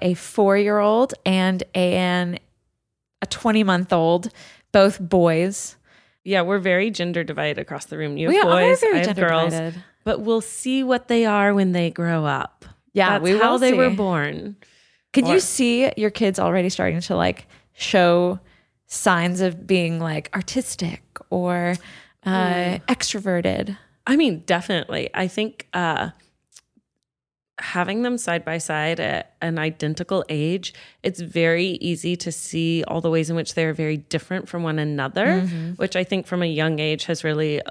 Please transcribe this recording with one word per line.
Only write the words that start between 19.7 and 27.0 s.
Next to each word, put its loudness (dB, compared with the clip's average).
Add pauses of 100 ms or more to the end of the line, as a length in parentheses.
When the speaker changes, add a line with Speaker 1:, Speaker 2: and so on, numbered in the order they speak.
Speaker 1:
like, -4
artistic -6 (300)
or, 0 (500)
uh, -2
Speaker 2:
Mm. 0
Speaker 1:
extroverted? -2 (300)
Speaker 2:
I 2
mean, 2
definitely. -2
I -2
think, -8
uh, -2 (1500)